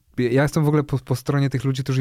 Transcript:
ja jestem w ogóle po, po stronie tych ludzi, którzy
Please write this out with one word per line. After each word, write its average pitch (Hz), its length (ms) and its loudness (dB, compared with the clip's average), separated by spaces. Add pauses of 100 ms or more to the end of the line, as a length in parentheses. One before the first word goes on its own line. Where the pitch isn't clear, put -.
(180)
ja 123 260 2
jestem 151 200 0
w 147 40 2
ogóle 151 160 2
po, 143 160 -2
po - 160 -4
stronie 139 340 0
tych 127 140 -4
ludzi, 135 200 -2
którzy 131 180 -4